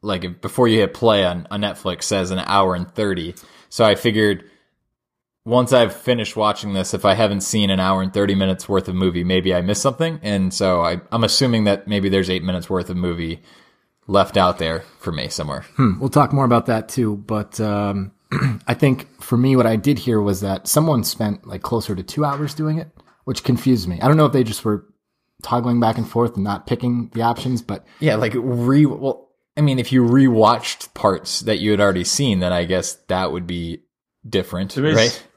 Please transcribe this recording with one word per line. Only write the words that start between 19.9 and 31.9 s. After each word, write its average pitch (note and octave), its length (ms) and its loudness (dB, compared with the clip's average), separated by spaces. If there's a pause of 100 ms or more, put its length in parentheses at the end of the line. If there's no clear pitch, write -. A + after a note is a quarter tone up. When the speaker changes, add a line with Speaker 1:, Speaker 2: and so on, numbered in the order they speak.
Speaker 2:
hear A2+ 220 0
was G2+ 220 0
that F#2+ 260 -4
someone D3+ 360 2
spent, G#2 420 -4
like, G2 160 -12
closer A2 320 -4
to F#2 80 -8
two D3+ 220 -4
hours C#3+ 300 -4
doing D#3 240 -2
it, D#3+ 100 -10 (360)
which - 200 -6
confused A#2+ 440 0
me. F2 120 -6
I B2 80 2
don't D3+ 80 6
know D#3 100 6
if B2 60 0
they C3 120 2
just A2 200 -6
were G#2+ 200 -2 (580)
toggling A#2+ 380 0
back A2+ 160 2
and A2+ 120 -6
forth A#2 260 -2
and G2 100 -2
not G2+ 220 -6
picking A#2+ 480 -4
the A#2 80 -4
options, A#2+ 400 -2
but - 240 -10 (120)
Speaker 1:
Yeah, C#3 180 0
like, A2 200 -2
re-, B2 480 2
well, C3 440 -4 (280)
I D3 60 0
mean, C3+ 160 2
if A#2+ 120 -4
you B2+ 140 4
rewatched A#2 880 4
parts - 460 -2
that G#2 200 -2
you G#2 100 0
had G#2 100 2
already F#2 240 2